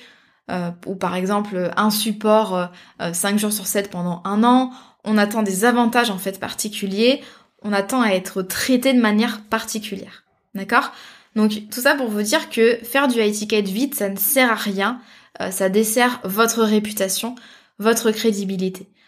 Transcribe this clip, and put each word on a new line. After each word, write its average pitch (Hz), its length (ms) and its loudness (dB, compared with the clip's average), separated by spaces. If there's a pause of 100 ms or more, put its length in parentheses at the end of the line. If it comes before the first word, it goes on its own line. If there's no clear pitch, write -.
(500)
Euh, 175 200 -4 (160)
ou 190 100 -6
par 180 180 -4
exemple, 190 600 -2
un 214 140 4
support, 214 680 2
euh, 180 100 -2 (360)
euh, 170 100 -4
cinq 202 260 0
jours 208 140 0
sur 202 140 -6
sept 202 240 -2
pendant 180 340 -6
un 208 180 2
an. 254 300 4 (320)
On 214 140 2
attend 208 240 2
des 190 220 0
avantages, 240 460 2
en 190 80 -4
fait, 190 220 -6
particuliers. 214 840 0 (400)
On 208 100 -6
attend 202 280 0
à 220 100 2
être 185 320 -2
traité 254 520 0
de 247 60 6
manière 214 420 2
particulière. - 840 -8 (300)
D'accord ? 196 380 0 (440)
Donc, 214 340 0
tout 254 120 -8
ça 285 120 4
pour 262 140 -2
vous 208 140 -2
dire 311 260 0
que 226 280 2
faire 277 300 0
du 233 140 2
high 214 120 2
ticket 208 300 0
vite, 214 320 -2
ça 202 140 -2
ne 196 80 -6
sert 254 340 2
à 220 40 2
rien. 208 460 -4 (400)
Euh, 185 100 -4
ça 190 180 0
dessert 220 560 2
votre 226 380 0
réputation, 214 720 0 (440)
votre 226 320 2
crédibilité. 196 760 -2 (200)